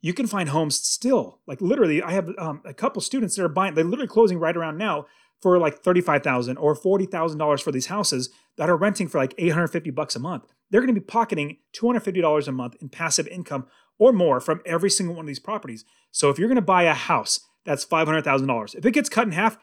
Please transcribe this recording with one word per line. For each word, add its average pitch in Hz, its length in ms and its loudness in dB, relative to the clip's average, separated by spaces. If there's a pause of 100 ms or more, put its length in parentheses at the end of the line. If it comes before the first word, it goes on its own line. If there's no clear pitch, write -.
You 170 100 -4
can 247 140 -4
find 185 220 -4
homes 151 260 0
still, - 720 -2
like, 135 140 -10
literally, 180 420 2
I 165 80 -6
have, 180 260 -2
um, 160 280 -8
a 147 80 -14
couple 214 280 -4
students 233 360 -4
that 196 80 -2
are 165 40 0
buying, 185 240 -2
they're 160 120 2
literally 240 240 -4
closing 208 280 4
right 165 180 0
around 160 220 -4
now 170 280 -4 (360)
for, 180 160 6
like, 160 220 2
thirty-five 175 420 2
thousand 127 360 -2
or 151 180 2
forty 190 300 0
thousand 165 340 -4
dollars 147 220 2
for 147 100 -4
these 131 140 -2
houses 165 440 -2 (280)
that 156 120 0
are 175 60 6
renting 196 320 0
for, 156 100 -4
like, 131 200 0
eight 170 160 2
hundred 165 160 0
fifty 160 220 -6
bucks 143 220 -4
a 135 60 -6
month. 165 240 -8 (260)
They're 214 120 4
gonna 254 100 2
be 214 80 2
pocketing 185 580 -2 (140)
two - 160 -2
hundred 240 140 2
fifty 185 180 -2
dollars 151 300 2
a - 20 -4
month 127 300 -6
in 143 80 -12
passive 160 400 -2
income 156 360 -10 (320)
or 240 140 8
more 165 300 4
from 170 240 -2
every 170 240 0
single 175 260 -2
one 160 80 -12
of 151 40 -10
these 143 120 -10
properties. 190 460 -12 (260)
So 143 180 2
if 135 80 0
you're 196 120 2
gonna 254 120 4
buy 180 220 4
a 160 100 4
house 131 460 -2 (240)
that's 143 220 -4
five 160 200 2
hundred 156 200 0
thousand 135 220 2
dollars, 113 280 -4
if - 100 -4
it 240 60 4
gets 277 160 0
cut 226 200 0
in 190 40 -2
half 196 320 0